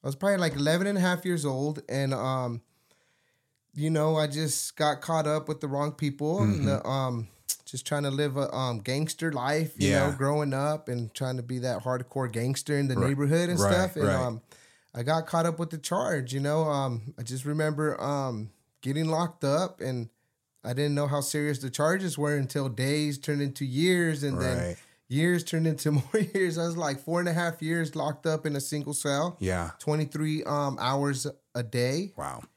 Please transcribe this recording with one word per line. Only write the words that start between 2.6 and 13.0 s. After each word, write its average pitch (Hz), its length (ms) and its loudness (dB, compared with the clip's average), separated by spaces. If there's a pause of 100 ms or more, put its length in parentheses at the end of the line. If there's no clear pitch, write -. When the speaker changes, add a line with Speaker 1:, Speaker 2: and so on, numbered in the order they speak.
Speaker 1:
you 151 140 -2
know, 156 300 4
I 151 80 4
just 147 500 -4
got 147 240 2
caught 160 260 0
up 151 220 0
with 151 140 -4
the 147 60 -4
wrong 143 240 -2
people 151 500 -2
and 208 140 4
Speaker 2:
Mm-hmm. 139 100 0
Speaker 1:
the, 139 200 0
um, 127 420 -2 (360)
just - 220 -10
trying 147 160 0
to 143 80 -2
live 139 260 0
a, 139 180 -2
um, 123 260 -2
gangster 151 520 -2
life, 147 460 0
you - 100 4
Speaker 2:
Yeah. 143 220 6
Speaker 1:
know, - 20 -4
growing 139 400 0
up 147 380 -2
and 120 240 -4
trying 127 240 -4
to 120 40 -6
be 123 180 -6
that 120 240 -2
hardcore 127 460 -2
gangster 127 460 -2
in 143 120 2
the 127 80 0
Speaker 2:
Right. 123 120 4